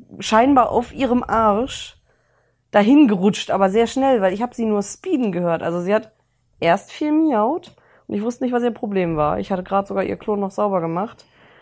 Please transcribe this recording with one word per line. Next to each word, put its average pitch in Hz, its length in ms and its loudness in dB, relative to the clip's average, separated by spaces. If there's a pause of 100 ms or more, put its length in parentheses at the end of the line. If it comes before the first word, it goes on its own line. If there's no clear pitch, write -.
(180)
scheinbar 240 520 4
auf 240 240 -2
ihrem 240 280 0
Arsch 220 760 -2 (720)
dahin 254 360 6
gerutscht, 202 440 0
aber 196 180 2
sehr 226 180 2
schnell, 262 360 0
weil 190 100 2
ich 202 100 -6
hab 240 120 -6
sie 233 100 -4
nur 208 180 0
speeden 254 480 -4
gehört. 170 320 -2
Also 170 200 -4
sie 190 120 -2
hat - 160 -4 (480)
erst 170 320 0
viel 302 220 -4
miaut 302 640 0 (300)
und 214 80 -8
ich 208 80 -4
wusste 240 220 -4
nicht, 247 100 -2
was 240 80 0
ihr 240 80 0
Problem 190 480 -2
war. 151 200 0
Ich - 140 -6
hatte 180 100 -4
grad 196 240 -2
sogar 196 180 -4
ihr 196 120 -6
Klo 208 200 -4
noch 196 140 -4
sauber 196 300 -2
gemacht. 170 460 -6 (360)